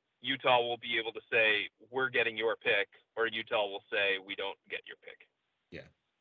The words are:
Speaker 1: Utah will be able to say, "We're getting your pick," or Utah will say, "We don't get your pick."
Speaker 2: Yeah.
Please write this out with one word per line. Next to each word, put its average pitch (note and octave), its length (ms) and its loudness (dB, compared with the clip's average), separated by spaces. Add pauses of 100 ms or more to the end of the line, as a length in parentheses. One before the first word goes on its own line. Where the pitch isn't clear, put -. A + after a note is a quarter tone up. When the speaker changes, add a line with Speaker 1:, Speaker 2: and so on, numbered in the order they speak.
(220)
Speaker 1:
Utah B2+ 400 2
will A#2+ 160 -2
be A#2 200 -4
able A2+ 160 -2
to A2 80 -12 (100)
say, G#2+ 380 4 (220)
"We're C3 180 0
getting A#2 280 0
your A2 180 0
pick," G#2 340 0 (260)
or A2+ 120 0
Utah A2 400 -2
will G2 240 -8
say, G2 260 2
"We G2 180 -8
don't G2 220 -6 (120)
get - 180 -8
your - 100 -16
pick." - 300 -20 (420)
Speaker 2:
Yeah. - 180 -14 (340)